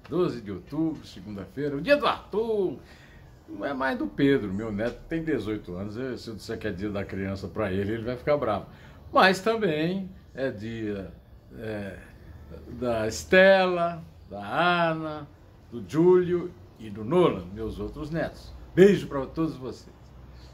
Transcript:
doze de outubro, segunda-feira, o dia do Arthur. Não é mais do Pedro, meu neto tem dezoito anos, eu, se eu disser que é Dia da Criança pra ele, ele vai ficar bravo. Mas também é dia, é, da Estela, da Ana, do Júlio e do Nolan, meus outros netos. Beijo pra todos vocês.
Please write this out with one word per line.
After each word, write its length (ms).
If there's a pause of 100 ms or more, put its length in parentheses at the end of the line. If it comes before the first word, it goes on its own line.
doze 320
de 100
outubro, 560
segunda-feira, 680
o 60
dia 160
do 80
Arthur. 720 (680)
Não 160
é 120
mais 240
do 80
Pedro, 440
meu 220
neto 340
tem 160
dezoito 520
anos, 200
eu, 220
se 140
eu 40
disser 240
que 80
é 60
Dia 160
da 160
Criança 420
pra 240
ele, 220
ele 120
vai 120
ficar 220
bravo. 260 (480)
Mas 280
também 720 (240)
é 160
dia, 600 (460)
é, 400 (840)
da 260
Estela, 960 (280)
da 100 (500)
Ana, 380 (420)
do 160
Júlio 640 (280)
e 100
do 160
Nolan, 480
meus 260
outros 320
netos. 400 (240)
Beijo 340
pra 180
todos 300
vocês. 380 (600)